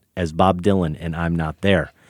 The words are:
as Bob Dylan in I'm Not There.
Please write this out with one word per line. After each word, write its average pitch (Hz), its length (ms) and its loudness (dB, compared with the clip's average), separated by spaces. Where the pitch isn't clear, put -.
as 85 180 -4
Bob 90 280 2
Dylan 90 380 0
in 85 160 -8
I'm 85 200 -2
Not 78 260 -4
There. 92 300 2